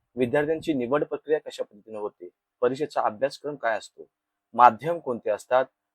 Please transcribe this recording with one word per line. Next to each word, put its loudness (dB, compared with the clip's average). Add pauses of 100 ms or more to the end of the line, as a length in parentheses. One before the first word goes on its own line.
(160)
विद्यार्थ्यांची 0
निवड 0
प्रक्रिया -2
कशा -10
पद्धतीने -14
होते, -10 (320)
परीक्षेचा 0
अभ्यासक्रम -4
काय -2
असतो, -14 (460)
माध्यम 4
कोणते -4
असतात, 0 (300)